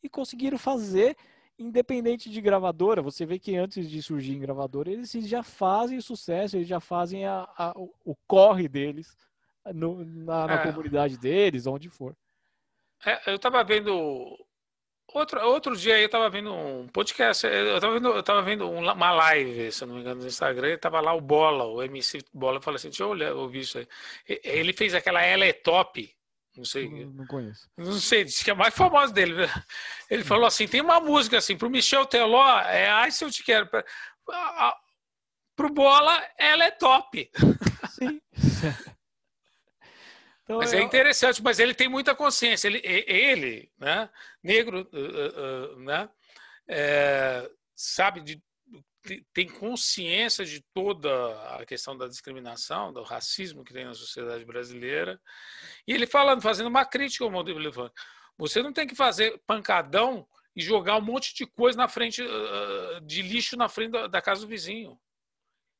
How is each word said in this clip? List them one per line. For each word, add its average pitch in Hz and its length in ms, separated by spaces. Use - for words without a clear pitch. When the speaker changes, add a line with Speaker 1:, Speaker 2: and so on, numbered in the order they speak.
Speaker 1:
e 302 60
conseguiram 269 480
fazer, 226 600
independente 240 720
de 214 100
gravadora. 190 640
Você 147 240
vê 180 120
que 190 180
antes 180 340
de 156 120
surgir 139 340
em 139 40
gravadora, 139 500
eles 226 220
já 233 300
fazem 226 560
o 233 40
sucesso, 196 540
eles 175 120
já 180 120
fazem 180 460
a, 190 200
a, 175 200
o, 185 160
o - 120
corre 190 420
deles 143 460
no, 170 300
na, 165 420
na 160 80
Speaker 2:
É. 156 120
Speaker 1:
comunidade 147 520
deles, 139 480
onde 143 240
for. 131 260
Speaker 2:
É, 208 280
eu 196 60
tava 247 260
vendo 208 280
outro, 294 340
outro 262 300
dia 196 180
aí, 214 80
eu 214 60
tava 226 220
vendo 202 220
um 139 360
podcast, 220 580
eu 202 340
tava 214 140
vendo, 240 140
eu 208 140
tava 202 200
vendo 196 260
um, 170 100
uma 175 340
live, 139 600
se - 120
eu 123 40
não 120 80
me 123 40
engano, 123 200
no 127 60
Instagram, 131 440
e 165 80
tava 160 220
lá 156 120
o 165 80
Bola, 151 440
o 113 180
M 135 200
C - 160
Bola, 131 280
falou 139 160
assim, 151 120
deixa 143 160
eu 202 60
olhar, 151 240
ouvir 135 260
isso 131 180
aí. 120 100
E-, - 160
ele 160 280
fez 196 220
aquela 175 280
Ela 190 220
é 180 80
Top, 170 600
não 123 80
sei. 135 240
Speaker 1:
Não, 139 240
não 135 140
conheço. 127 500
Speaker 2:
Não 175 240
sei, 208 240
diz - 180
que - 80
é - 20
a 202 40
mais 214 180
famosa 285 380
dele, 185 220
né? 175 120
Ele 214 120
Speaker 1:
Hum. 156 40
Speaker 2:
falou 214 200
assim: 214 200
tem 247 140
uma 330 200
música 285 380
assim, 202 180
pro 233 140
Michel 269 340
Teló, 240 580
é 185 260
Ai 220 240
Se - 120
Eu 294 60
Te - 140
Quero. 220 240
Pra, 220 160
a, 339 420
a, - 60
pro 294 180
Bola, 294 480
ela 311 280
é 330 80
top. 262 580
Speaker 1:
Sim. 302 300
<laughs> - 640
Então, 220 140
Speaker 2:
Mas 233 140
Speaker 1:
eu 185 60
Speaker 2:
é 196 40
interessante, 254 600
mas 226 160
ele 233 160
tem 254 140
muita 262 260
consciência. 240 540
Ele, 202 140
e-, 190 240
ele, 185 720
né, 175 300
negro, 196 500
eh, 160 60
eh, 143 380
eh, 135 440
né, 147 280
é, 139 840
sabe 185 480
de 151 200
te-, 190 240
tem 180 160
consciência 202 960
de 151 160
toda 185 360
a 120 100
questão 135 300
da 127 100
discriminação, 127 840
do 123 100
racismo 135 600
que 123 80
tem 127 120
na 123 100
sociedade 117 500
brasileira. 123 760
E 220 60
ele 240 140
falando, 277 360
fazendo 214 260
uma 254 160
crítica 262 400
ao 220 60
modelo 160 420
funk. 120 200
Você 160 260
não 285 100
tem 302 140
que 254 80
fazer 220 520
pancadão 208 800
e 175 80
jogar 202 340
um 220 40
monte 233 340
de 254 120
coisa 240 320
na 247 100
frente, 233 340
ah, 180 800
de 156 200
lixo 226 340
na 240 120
frente 226 240
da, 226 140
da 185 160
casa 202 200
do 214 60
vizinho. 202 500